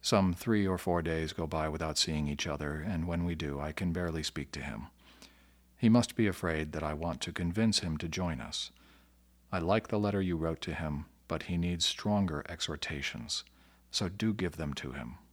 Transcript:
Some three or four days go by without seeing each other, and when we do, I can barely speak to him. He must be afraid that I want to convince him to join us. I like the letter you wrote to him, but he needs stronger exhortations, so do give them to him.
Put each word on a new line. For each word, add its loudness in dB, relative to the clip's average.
Some 6
three 4
or 2
four 2
days 0
go -2
by 0
without -2
seeing 0
each -2
other, -4
and -2
when 0
we 0
do, -4
I -4
can -2
barely -2
speak -6
to -8
him. -8
He 6
must 6
be 4
afraid 0
that -2
I -2
want -4
to -6
convince 2
him -2
to -4
join -2
us. -6
I 0
like 2
the 2
letter 2
you 2
wrote 0
to -4
him, -2
but -4
he 0
needs 0
stronger 0
exhortations, -6
so 0
do 2
give -2
them -2
to -8
him. -8